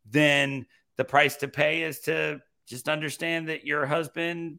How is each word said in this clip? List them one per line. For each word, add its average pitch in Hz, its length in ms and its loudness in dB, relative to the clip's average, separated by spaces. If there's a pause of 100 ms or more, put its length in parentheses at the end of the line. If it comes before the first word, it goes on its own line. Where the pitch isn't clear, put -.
then 139 560 4 (320)
the 131 80 0
price 143 320 4
to 139 100 -4
pay 151 360 0
is 156 180 -6
to 156 400 -2 (240)
just 127 240 -8
understand 156 600 -4
that 156 180 -8
your 147 180 0
husband 165 720 -2